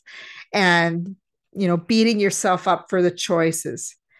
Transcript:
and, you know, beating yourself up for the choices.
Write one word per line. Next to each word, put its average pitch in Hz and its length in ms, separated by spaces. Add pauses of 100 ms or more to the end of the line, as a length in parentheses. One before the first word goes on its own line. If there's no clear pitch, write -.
(540)
and, 175 640 (340)
you 190 160
know, 175 80
beating 220 440
yourself 196 460
up 175 240
for 185 120
the 180 100
choices. 165 840 (240)